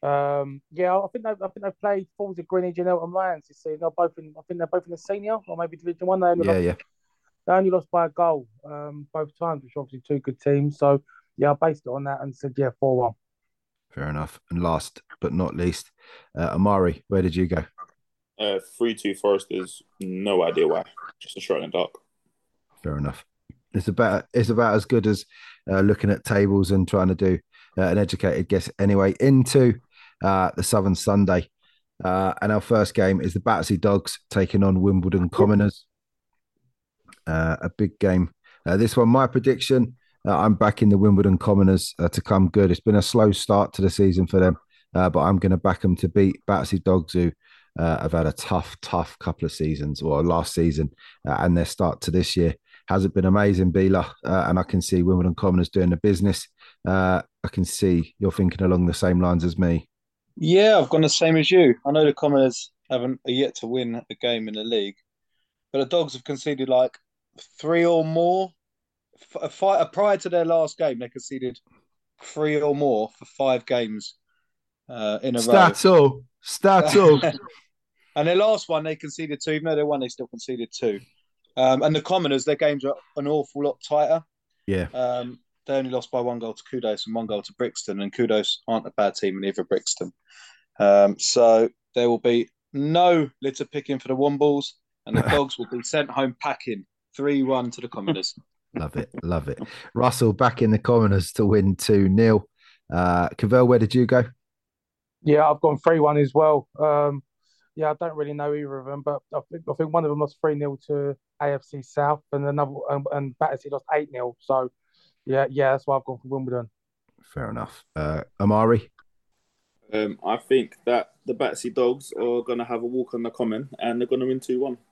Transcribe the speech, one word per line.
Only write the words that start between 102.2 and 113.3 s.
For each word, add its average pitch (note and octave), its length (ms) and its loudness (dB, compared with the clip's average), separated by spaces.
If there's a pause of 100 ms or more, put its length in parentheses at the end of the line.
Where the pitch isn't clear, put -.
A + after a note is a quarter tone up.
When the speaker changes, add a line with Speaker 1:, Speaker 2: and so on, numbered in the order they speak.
Speaker 2:
Uh, F2 460 2
Cavell, B2 300 4
where B2 120 6
did G#2+ 160 0
you B2 100 4
go? B2 200 2 (960)
Speaker 1:
Yeah, D3+ 280 4
I've D3 120 0
gone D#3 160 2
three E3 220 2
one D3 180 2
as C#3+ 160 2
well. D3+ 340 4 (100)
Um, D3 460 0 (520)
yeah, D#3 160 -4
I - 20 -4
don't D#3 240 -8
really D3 160 -6
know D3 200 -6
either C#3+ 240 -8
of C3 100 -14
them, C#3+ 160 -12
but C#3+ 160 -6 (140)
I D3+ 60 -4 (100)
think, E3+ 200 -16
I C#3 40 -4
think D#3 200 -4
one E3+ 100 2
of D3+ 60 -2
them D3 100 -4
lost D3 220 -4
three D#3 140 0
nil C#3+ 220 -6 (100)
to C#3+ 280 -6 (260)
A C#3+ 120 -2
F C3+ 100 -8
C C#3 180 -16
South, D3 400 -2 (120)
and C#3+ 120 -4
another, C#3+ 280 -4 (160)
and, C#3 240 -4
and C#3 260 -8